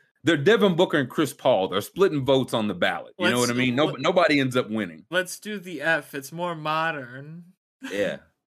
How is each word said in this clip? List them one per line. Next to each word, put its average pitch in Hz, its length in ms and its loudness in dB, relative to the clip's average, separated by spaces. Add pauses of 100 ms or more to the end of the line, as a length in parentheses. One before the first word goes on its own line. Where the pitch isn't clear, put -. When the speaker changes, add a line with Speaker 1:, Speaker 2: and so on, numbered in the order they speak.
(260)
Speaker 1:
they're 160 100 4
Devin 185 400 4
Booker 175 220 2
and 135 120 0
Chris 151 240 -2
Paul. 101 360 2
They're 95 100 -2
splitting 151 460 0
votes 135 280 2
on 107 140 0
the 98 60 -2
ballot. 87 440 -2
You - 120 0
know 123 100 2
Speaker 2:
Let's 120 100 4
Speaker 1:
what 120 60 -2
I - 20 -2
mean? 127 120 2
Speaker 2:
do, 120 80 -2
Speaker 1:
No, 151 80 4
Speaker 2:
let 175 160 -4
Speaker 1:
nobody 160 400 4
ends 127 160 0
up 110 120 0
winning. 92 400 -6
Speaker 2:
Let's 180 300 -4
do 208 200 -10
the 175 220 -12
F. 151 320 -2
It's 139 200 -10
more 170 220 -6
modern. 156 920 -6 (360)
<laughs> 269 80 -14
Speaker 1:
Yeah, 92 280 -2 (340)